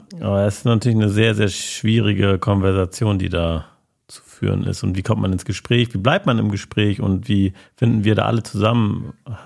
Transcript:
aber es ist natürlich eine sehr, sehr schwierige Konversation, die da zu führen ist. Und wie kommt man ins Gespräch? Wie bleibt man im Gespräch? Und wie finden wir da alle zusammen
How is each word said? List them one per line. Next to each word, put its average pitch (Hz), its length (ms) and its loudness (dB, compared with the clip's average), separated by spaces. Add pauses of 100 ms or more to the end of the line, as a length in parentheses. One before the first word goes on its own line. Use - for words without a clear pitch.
(200)
aber 101 260 0
es 104 120 -2
ist - 60 -8
natürlich 117 340 2
eine 107 120 4
sehr, 110 240 2
sehr 104 140 0
schwierige 101 920 0
Konversation, 95 800 0
die 92 100 -2
da 85 380 -2 (420)
zu - 140 -20
führen 98 420 -2
ist. 92 180 -4
Und 95 140 -2
wie 95 60 -4
kommt 107 200 0
man 98 100 0
ins 90 120 -4
Gespräch? 120 500 -2
Wie - 40 -4
bleibt 139 280 0
man 120 120 2
im 107 120 0
Gespräch? 101 500 -2
Und 95 280 -2
wie 98 260 2 (220)
finden 113 280 2
wir 107 100 4
da 104 120 2
alle 110 160 0
zusammen 107 720 -2 (320)